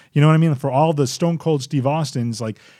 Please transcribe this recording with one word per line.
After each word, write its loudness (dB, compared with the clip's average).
You 0
know 6
what 6
I 4
mean? 2
For -4
all 2
the 0
Stone -4
Cold -2
Steve -4
Austins, -4
like, -8